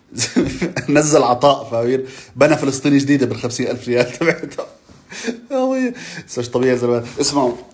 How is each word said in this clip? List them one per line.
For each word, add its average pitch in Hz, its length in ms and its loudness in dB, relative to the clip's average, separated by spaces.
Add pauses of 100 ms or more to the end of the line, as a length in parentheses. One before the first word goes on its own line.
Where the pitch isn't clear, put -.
(240)
<laughs> - 680 -2
نزل 151 340 4
عطاء، 135 460 2
فاهمين؟ 123 360 0 (300)
بنى 147 220 4
فلسطين 139 400 2
جديدة 139 280 2
بالخمسين 117 420 -4
ألف 127 200 -6
ريال 123 240 2
تبعته. - 520 -2 (460)
<laughs> - 420 -10
يا 269 120 -2
أبوي، 262 300 -2 (340)
بس - 120 -6
مش 120 100 -6
طبيعي 127 220 2
يا 123 40 4
زلمة. 120 300 0 (160)
اسمعوا، 143 340 0 (180)